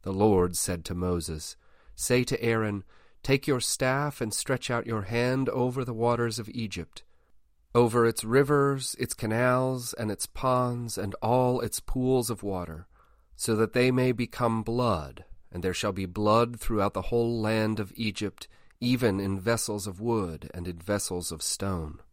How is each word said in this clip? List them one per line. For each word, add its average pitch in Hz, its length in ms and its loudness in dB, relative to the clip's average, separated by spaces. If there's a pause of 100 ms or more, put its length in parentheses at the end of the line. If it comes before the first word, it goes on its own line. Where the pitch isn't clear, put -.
The 98 100 -6
Lord 95 460 4
said 85 280 -2
to 87 100 -6
Moses, 87 600 -4 (400)
"Say 123 300 2
to - 160 -2
Aaron, 110 420 0 (400)
'Take 139 240 2
your 127 140 2
staff 139 580 -2
and 110 140 -4
stretch - 360 -2
out 117 180 -2
your 110 160 -2
hand 123 460 0
over 127 360 0
the 120 80 -6
waters 117 460 0
of 110 100 -8
Egypt, 101 540 -8 (720)
over 120 320 6
its 113 200 0
rivers, 139 680 2
its - 180 -6
canals, 127 800 0
and 107 180 -4
its - 140 -6
ponds, 123 720 -2
and 98 180 -6
all 123 460 2
its 113 180 -4
pools 127 500 0
of 107 140 -6
water, 87 420 -6 (520)
so 113 180 0
that 110 160 4
they 127 200 4
may 127 200 4
become 113 500 0
blood, 107 600 0 (280)
and 87 120 -6
there 92 100 0
shall 101 200 -2
be 95 120 -2
blood 107 540 2
throughout 101 340 2
the 95 100 -2
whole 117 360 0
land 110 400 2
of 98 160 -6
Egypt, 104 540 -6 (320)
even 120 400 2
in 98 180 -2
vessels 107 480 -2
of 95 140 -10
wood 101 520 -2
and 87 140 -8
in 85 100 -8
vessels 90 540 -4
of 80 100 -10
stone.'" 85 600 -4 (120)